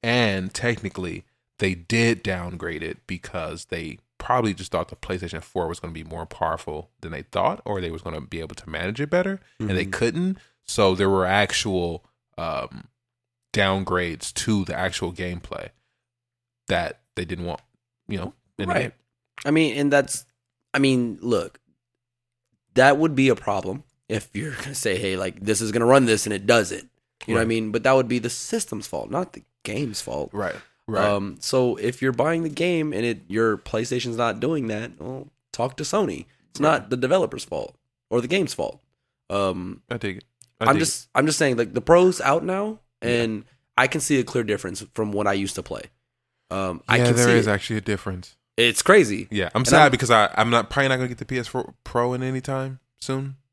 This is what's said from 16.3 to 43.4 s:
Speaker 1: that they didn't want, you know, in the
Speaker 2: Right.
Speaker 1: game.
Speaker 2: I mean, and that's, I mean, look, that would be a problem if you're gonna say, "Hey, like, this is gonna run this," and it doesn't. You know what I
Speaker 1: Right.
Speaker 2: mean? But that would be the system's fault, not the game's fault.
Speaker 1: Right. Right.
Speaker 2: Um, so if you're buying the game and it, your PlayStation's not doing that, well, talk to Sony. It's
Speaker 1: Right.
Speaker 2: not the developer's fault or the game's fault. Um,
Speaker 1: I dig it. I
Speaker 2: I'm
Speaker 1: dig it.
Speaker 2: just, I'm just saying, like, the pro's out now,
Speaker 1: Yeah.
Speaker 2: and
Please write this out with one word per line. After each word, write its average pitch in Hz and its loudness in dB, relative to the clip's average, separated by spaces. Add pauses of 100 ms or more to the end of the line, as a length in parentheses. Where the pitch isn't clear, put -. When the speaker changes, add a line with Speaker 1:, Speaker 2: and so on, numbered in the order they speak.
Speaker 1:
that 87 -2 (140)
they 92 -6
didn't 85 -8
want, - -8 (480)
you 101 -6
know, 85 -8 (240)
in 196 -4
the 175 0
Speaker 2:
Right. - 2
Speaker 1:
game. 127 -6 (520)
Speaker 2:
I 139 0
mean, 151 4
and 143 2
that's, - 2 (500)
I - 2
mean, 123 2
look, 95 -2 (1120)
that 139 8
would 160 2
be 135 4
a 120 6
problem 98 -4 (240)
if 104 -4
you're 139 -6
gonna 139 -10
say, 101 -2
"Hey, 95 -2
like, 92 -6
this 101 0
is 110 -4
gonna 117 2
run 131 8
this," 110 4
and 107 -4
it 101 -6
doesn't. 107 2 (360)
You 110 -2
know - -
what 117 2
I - -
Speaker 1:
Right. 113 0
Speaker 2:
mean? 113 -2
But 110 -2
that 131 6
would 127 4
be 123 0
the 117 -4
system's - -6
fault, 58 -6
not 185 -6
the - -18 (220)
game's 110 -6
fault. 71 -6
Speaker 1:
Right. 98 -4 (320)
Right. 104 0
Speaker 2:
Um, 101 0
so 127 2
if 120 -4
you're 131 0
buying 160 0
the 160 -2
game 160 0
and 107 -2
it, 117 -4
your 110 2
PlayStation's 117 -4
not 113 0
doing 131 -2
that, 110 -6
well, 131 -12 (240)
talk 127 -4
to 156 -6
Sony. 147 -2 (240)
It's - -10
Speaker 1:
Right. 151 4
Speaker 2:
not - -10
the 127 0
developer's 135 0
fault - -8 (360)
or 120 2
the 120 -6
game's 185 0
fault. - -6 (480)
Um, 95 -2
Speaker 1:
I 120 -6
dig 101 -6
it. - -20 (360)
I 110 2
Speaker 2:
I'm 135 6
Speaker 1:
dig 160 2
it. - 2
Speaker 2:
just, - -6
I'm 139 4
just 156 0
saying, 135 2
like, 113 -2
the 123 0
pro's 180 6
out 160 2
now, 202 -4 (240)
Speaker 1:
Yeah. 113 -2 (140)
Speaker 2:
and 110 -4 (320)